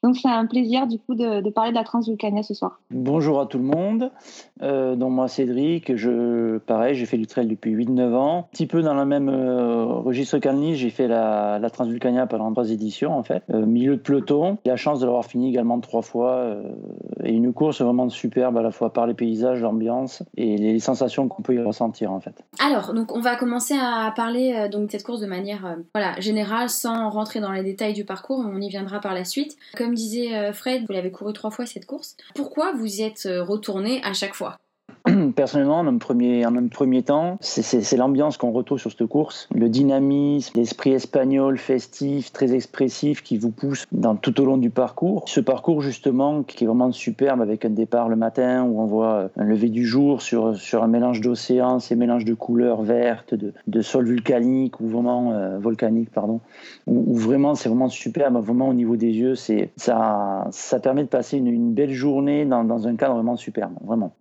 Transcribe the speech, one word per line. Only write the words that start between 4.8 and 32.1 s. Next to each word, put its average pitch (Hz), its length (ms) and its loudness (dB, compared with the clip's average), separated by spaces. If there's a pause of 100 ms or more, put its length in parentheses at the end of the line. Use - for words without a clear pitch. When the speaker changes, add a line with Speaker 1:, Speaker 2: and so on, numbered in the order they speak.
Speaker 2:
donc 131 160 0
moi 127 160 0
Cédric, 135 680 0
je, 117 640 0
pareil, 113 360 0
j'ai 123 120 -2
fait 120 100 -2
du 110 100 0
trail 120 200 -2
depuis 107 240 -2
huit, 113 180 0
neuf 127 260 2
ans. 147 260 2
Un - 20 -8 (100)
petit 165 140 -2
peu 165 160 0
dans 156 100 2
le 139 140 2
même, 139 240 2
euh, 123 560 0
registre 123 520 0
qu'Annelise, 143 380 0
j'ai 127 140 0
fait 127 180 0
la, 107 500 2
la 117 120 -2
Transvulcania 123 560 0
pendant 110 260 -2
trois 113 180 0
éditions 110 460 -2
en 127 60 -2
fait. - 260 -4
Euh, 110 160 0
milieu 120 320 2
de - 60 -6
peloton, 147 640 2
j'ai 127 40 2
la 127 60 2
chance 147 240 0
de 131 60 0
l'avoir 120 180 2
fini 123 240 -2
également 120 320 0
trois 117 220 -2
fois, 120 300 -2
euh, 117 300 -4 (640)
et - 80 2
une 117 220 4
course 151 260 0
vraiment 123 300 2
superbe 123 480 0
à 113 40 2
la 113 100 0
fois 120 200 -2
par 117 140 2
les 117 80 0
paysages, 120 480 0
l'ambiance 117 600 -2 (140)
et 107 220 0
les 110 220 2
sensations 127 480 0
qu'on - 140 -8
peut 131 120 0
y 120 80 0
ressentir 110 500 -2
en 95 80 -6
fait. - 240 -18 (180)
Speaker 3:
Alors, 247 300 0
donc 226 240 -4
on 240 40 -4
va 240 160 0
commencer 240 380 -2
à 233 400 -2
parler, 240 400 0
euh, 208 140 -2
donc 208 200 -4
de - 40 -10
cette 208 100 -8
course 240 180 -8
de 214 60 -6
manière, 196 380 -8
euh, 175 120 -8 (180)
voilà, 190 260 -2
générale, 214 480 -2
sans 226 400 -4
rentrer 214 320 -4
dans 196 120 -4
les 190 100 -4
détails 202 320 -4
du 208 100 -6
parcours, 226 420 -6
on 196 140 -6
y 202 80 -6
viendra 196 320 -8
par 196 140 -6
la 180 100 -4
suite. 285 320 -6 (220)
Comme 240 160 0
disait, 226 400 -4
euh, 208 180 -2
Fred, 254 340 -4
vous 202 60 -8
l'avez 185 200 -4
couru 202 200 -10
trois 214 200 -8
fois 247 140 -8
cette - 200 -14
course. - 300 -14 (180)